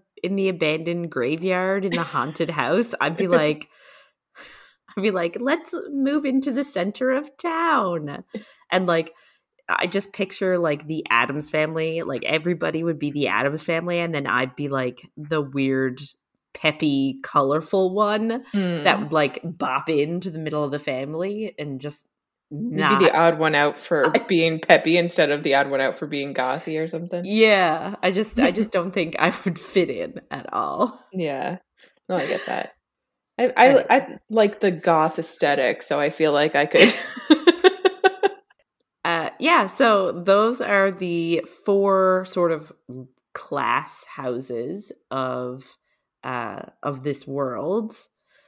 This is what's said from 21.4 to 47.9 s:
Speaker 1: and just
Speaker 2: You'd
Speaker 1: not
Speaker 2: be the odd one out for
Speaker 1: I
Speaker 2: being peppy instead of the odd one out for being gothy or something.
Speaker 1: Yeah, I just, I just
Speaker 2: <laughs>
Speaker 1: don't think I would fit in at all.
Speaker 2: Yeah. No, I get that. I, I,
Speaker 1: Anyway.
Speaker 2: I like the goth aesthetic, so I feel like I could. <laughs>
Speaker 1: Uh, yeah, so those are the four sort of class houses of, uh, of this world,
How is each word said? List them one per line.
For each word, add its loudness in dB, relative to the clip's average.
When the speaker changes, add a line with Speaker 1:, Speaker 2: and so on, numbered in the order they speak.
Speaker 1:
and -8
just -12
Speaker 2:
You'd -8
Speaker 1:
not 4
Speaker 2:
be 6
the 4
odd 4
one 2
out 2
for 0
Speaker 1:
I 2
Speaker 2:
being 2
peppy 6
instead 2
of -2
the 2
odd 2
one 0
out 0
for -8
being -6
gothy -2
or -6
something. -8
Speaker 1:
Yeah, 2
I 2
just, -4
I 4
just -4
Speaker 2:
<laughs> -2
Speaker 1:
don't -2
think -4
I 4
would -2
fit 0
in -8
at -10
all. -4
Speaker 2:
Yeah. -4
No, -2
I -2
get -4
that. -6
I, 2
I, 10
Speaker 1:
Anyway. 8
Speaker 2:
I 2
like 2
the 2
goth 2
aesthetic, 0
so -2
I 2
feel 2
like 2
I 4
could. 8
<laughs> 6
Speaker 1:
Uh, -2
yeah, 4
so 4
those 2
are 2
the 0
four 4
sort 0
of -6
class -4
houses -8
of, -6
uh, -8
of -6
this -6
world, -4